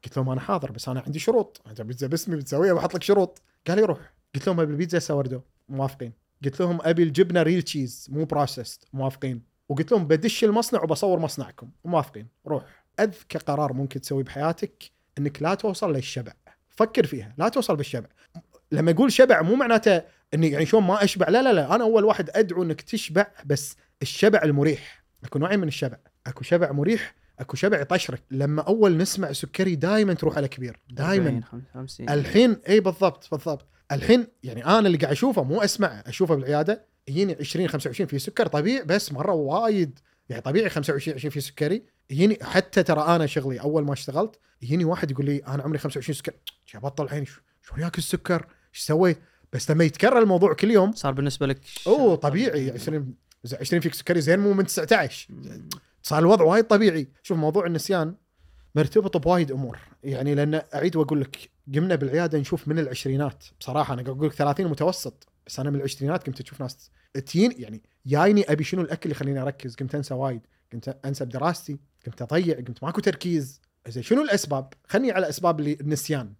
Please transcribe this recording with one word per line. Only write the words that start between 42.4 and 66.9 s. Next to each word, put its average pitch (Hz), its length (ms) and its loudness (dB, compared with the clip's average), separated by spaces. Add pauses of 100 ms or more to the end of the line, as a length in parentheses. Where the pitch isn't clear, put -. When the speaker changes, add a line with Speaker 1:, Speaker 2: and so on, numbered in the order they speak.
Speaker 1:
حتى - 400 0
ترى 160 340 2
أنا 160 100 2
شغلي 131 340 -4
أول 147 240 0
ما 143 80 -2
اشتغلت، 151 460 -4 (240)
يجيني 151 220 0
واحد 165 260 -2
يقول 139 160 -2
لي: 143 120 0
"أنا 139 240 -6
عمري 147 160 -4
خمسة 147 200 -6
وعشرين 135 160 -6
سكر." - 180 -10 (420)
"يا 107 40 -18
بطل 135 260 -6
الحين، 143 200 -6
شو... - 160 -18 (220)
شو - 140 -16
وياك 165 220 -4
السكر؟ 170 480 -4 (260)
شو - 120 -12
سويت؟" 165 340 2 (340)
بس - 180 -6
لما 165 140 4
يتكرر 233 340 4
الموضوع 185 360 6
كل 202 160 2
يوم. 208 220 6
Speaker 2:
صار 139 200 -2
بالنسبة 139 340 -2
لك 135 180 -2
ش-، - 240 -8
Speaker 1:
أوه، 226 80 8
Speaker 2:
صار 240 180 6
Speaker 1:
طبيعي. 170 360 0
Speaker 2:
طبيعي. 139 200 -2
Speaker 1:
عشرين، 135 440 -6 (300)
إذا 127 160 -10
عشرين 170 220 0
فيك 160 120 -2
سكري 175 260 0
زين 165 180 4
مو 202 140 2
من 190 140 2
تسعتاش. 170 640 0
Speaker 2:
مم. - 380 -16 (340)
Speaker 1:
صار 151 160 0
الوضع 170 260 6
وايد 202 200 4
طبيعي. 202 440 2 (140)
شوف، 170 160 -2
موضوع 160 280 0
النسيان 170 480 -2 (600)
مرتبط 180 420 2
بوايد 165 360 2
أمور. 131 260 -6 (260)
يعني 139 300 -2
لأن 151 280 0 (120)
أعيد 156 220 0
وأقول 151 240 0
لك، - 300 -10 (240)
قمنا 175 200 0
بالعيادة 151 440 0
نشوف 147 300 -4
من 151 100 0
العشرينات. 135 680 -4 (160)
بصراحة 139 340 -4
أنا 127 80 -8
قاعد 131 140 -8
أقول 147 120 0
لك 147 60 -4
ثلاثين 147 340 0
متوسط، 151 600 -4 (180)
بس - 140 -12
أنا 143 100 -2
من 143 60 -2
العشرينات 139 500 -4
قمت 131 140 -10
أشوف - 200 -16
ناس - 300 -12 (240)